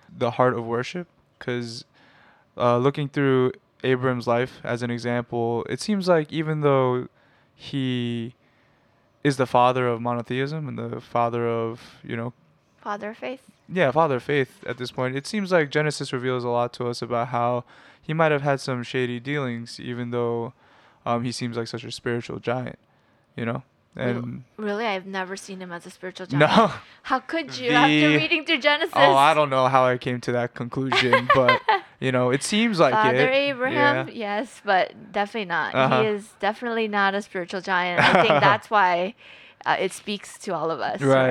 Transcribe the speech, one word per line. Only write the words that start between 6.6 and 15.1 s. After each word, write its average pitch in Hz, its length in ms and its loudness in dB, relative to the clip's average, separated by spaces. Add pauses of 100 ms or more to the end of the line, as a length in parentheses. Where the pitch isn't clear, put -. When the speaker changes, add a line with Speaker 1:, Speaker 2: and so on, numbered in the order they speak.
Speaker 1:
though 131 440 2 (500)
he 120 800 -6 (880)
is 139 140 2
the 131 80 2
father 123 420 4
of 117 120 -2
monotheism 131 680 -6
and 117 100 -10
the 117 220 -8
father 117 480 0
of, 117 560 -6
you 120 120 -8
know, 117 160 -6 (480)
Speaker 2:
Father 208 300 -8
of 233 60 -14
faith. 254 260 -12 (260)
Speaker 1:
Yeah, 165 220 2
father 147 260 4
of 120 60 -4
faith 139 420 -2
at 127 140 -6
this 123 140 -8
point. 131 240 -4